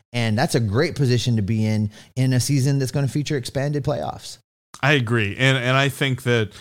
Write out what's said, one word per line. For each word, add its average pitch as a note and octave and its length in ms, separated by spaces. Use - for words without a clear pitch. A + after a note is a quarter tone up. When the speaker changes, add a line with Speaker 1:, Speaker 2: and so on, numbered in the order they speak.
Speaker 1:
And A2+ 240
that's C#3+ 160
a C#3 60
great A#2 360
position B2 400
to G#2+ 60
be A2 240
in, G#2+ 240
in C3 160
a B2+ 80
season C#3 380
that's C3 140
gonna C#3 160
feature D3 280
expanded C#3 480
playoffs. - 540
Speaker 2:
I C#3 120
agree. A2+ 420
And, C3 220
and B2+ 180
I C#3 140
think C3 320
that A#2 380